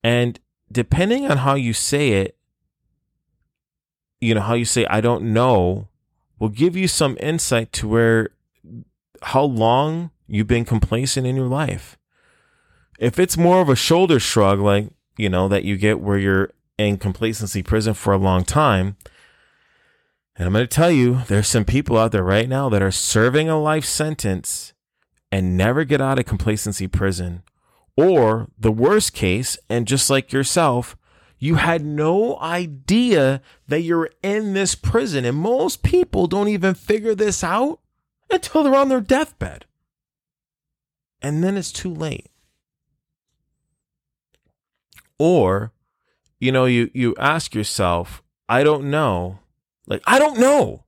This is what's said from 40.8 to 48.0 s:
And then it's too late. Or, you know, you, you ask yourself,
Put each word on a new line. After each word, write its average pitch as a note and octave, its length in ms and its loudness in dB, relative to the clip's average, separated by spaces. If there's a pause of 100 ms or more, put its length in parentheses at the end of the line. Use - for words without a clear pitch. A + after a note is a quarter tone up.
And D3+ 220 -4
then G3 140 0
it's - 160 -8
too F3+ 200 -10
late. D#3 380 -8 (3000)
Or, A2+ 540 2 (680)
you B2+ 140 0
know, B2+ 140 4
you, A#2+ 280 0
you A#2+ 240 -2
ask D3+ 340 -2
yourself, F2+ 680 -4 (260)